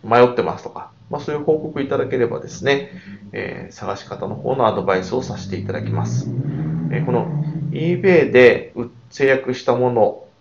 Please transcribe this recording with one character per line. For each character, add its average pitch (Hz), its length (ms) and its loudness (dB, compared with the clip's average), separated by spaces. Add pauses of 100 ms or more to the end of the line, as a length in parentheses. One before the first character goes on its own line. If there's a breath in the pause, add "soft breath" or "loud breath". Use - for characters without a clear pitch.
迷 117 200 6
っ 123 120 4
て 90 80 0
ま 85 160 -4
す - 40 -18
と - 60 -12
か。 - 220 -16 (180)
ま 147 80 -4
あ、 135 40 -6
そ 151 120 -6
う - 20 -2
い 147 40 -4
う 147 40 -6
報 156 140 2
告 147 240 -6
い 135 60 -2
た 139 100 -2
だ 131 80 0
け 131 140 -4
れ 117 80 2
ば - 120 -6
で - 100 -12
す - 140 -12
ね、 139 280 0 (400 loud breath)
え - 400 -10
ー、 - 20 -20
探 98 240 -8
し - 60 -16
方 98 240 -10
の - 80 -8
方 127 200 -4
の 120 120 2
ア 104 60 2
ド 98 100 -4
バ 95 140 2
イ 92 60 -2
ス 117 120 -6
を 127 80 -2
さ - 160 -8
せ - 100 -12
て 92 80 -6
い 101 80 -8
た 98 80 -6
だ - 80 -6
き 110 80 -6
ま 113 160 -2
す。 117 240 -4 (640 loud breath)
え - 80 -2
ー、 - 80 -2
こ 123 40 -2
の 117 140 0 (460 loud breath)
eBay 175 580 4
で 120 460 8
う-、 120 140 -6 (200)
制 - 160 0
約 131 300 2
し - 100 -12
た 120 100 2
も 123 160 0
の 107 320 2 (180)